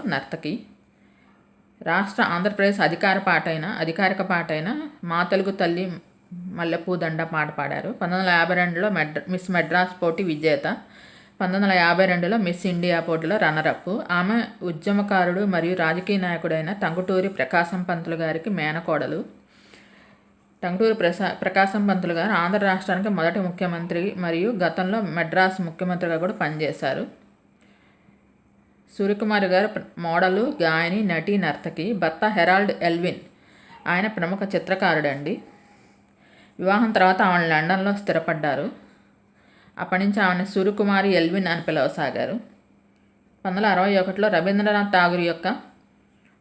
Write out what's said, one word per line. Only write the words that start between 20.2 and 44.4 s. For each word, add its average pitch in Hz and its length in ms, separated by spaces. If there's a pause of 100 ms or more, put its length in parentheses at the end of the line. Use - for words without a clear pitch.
టంగుటూరి 190 300
ప్రసా-, 180 340
ప్రకాశం 196 600
పంతులు 180 260
గారు 175 180
ఆంధ్ర 175 280
రాష్ట్రానికి 190 500
మొదటి 175 300
ముఖ్యమంత్రి 175 800
మరియు 180 340
గతంలో 185 500
మెడ్రాస్ 180 600
ముఖ్యమంత్రిగా 170 560
కూడా 175 160
పనిచేశారు. 151 880 (1800)
సూర్యకుమారి 208 500
గారు 185 200
ప్ర-, 214 140 (160)
మోడలు, 185 640
గాయని, 170 420
నటి, 175 340
నర్తకి. 165 560
భర్త 170 320
హెరాల్డ్ 196 460 (100)
ఎల్విన్, 170 340 (720)
ఆయన 185 200
ప్రముఖ 190 320 (160)
చిత్రకారుడండి. 160 840 (1160)
వివాహం 208 320
తర్వాత 190 300
ఆమె 175 260
లండన్లో 185 460
స్థిరపడ్డారు. 160 800 (1080)
అప్పటి 185 240
నుంచి 202 180
ఆమెను 185 240
సూర్యకుమారి 202 640
ఎల్విన్ 175 360
అని 165 140
పిలవసాగారు. 143 720
పంతొమ్మిది - 1120
వందల 196 200
అరవై 196 320
ఒకటిలో 190 300
రవీంద్రనాథ్ 202 640